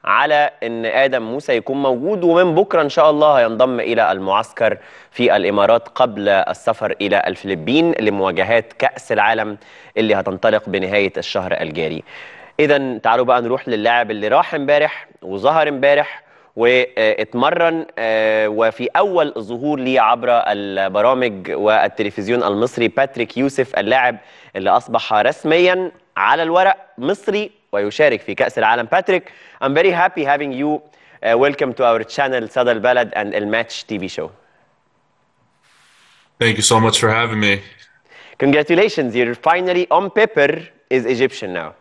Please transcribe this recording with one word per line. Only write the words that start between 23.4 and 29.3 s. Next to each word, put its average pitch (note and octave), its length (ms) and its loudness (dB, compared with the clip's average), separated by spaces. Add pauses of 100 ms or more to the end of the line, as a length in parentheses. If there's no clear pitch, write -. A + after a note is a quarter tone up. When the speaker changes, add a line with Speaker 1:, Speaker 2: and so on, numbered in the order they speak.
Speaker 1:
اللاعب A#2+ 380 0 (400)
اللي F#2+ 140 -2
أصبح A#2 420 0
رسميًا E3 800 2 (260)
على B2 260 2
الورق F3+ 340 2 (220)
مصري G3+ 520 -4 (220)
ويشارك G#2 480 0
في G2+ 140 -10
كأس - 240 -2
العالم. A#2 240 2 (100)
باتريك، F#3 400 -2 (320)